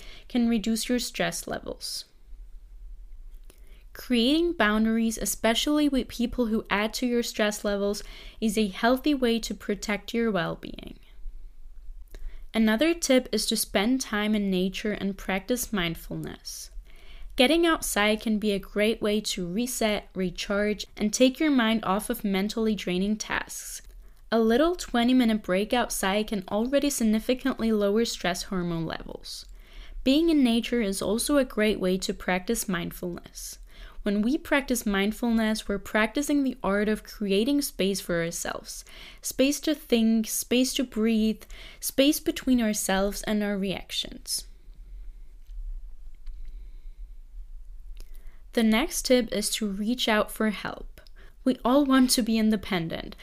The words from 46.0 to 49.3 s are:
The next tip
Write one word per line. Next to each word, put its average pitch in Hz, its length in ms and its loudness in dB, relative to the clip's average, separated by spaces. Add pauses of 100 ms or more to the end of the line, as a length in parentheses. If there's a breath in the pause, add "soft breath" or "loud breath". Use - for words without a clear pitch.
The 240 100 2
next 220 440 2
tip 247 260 4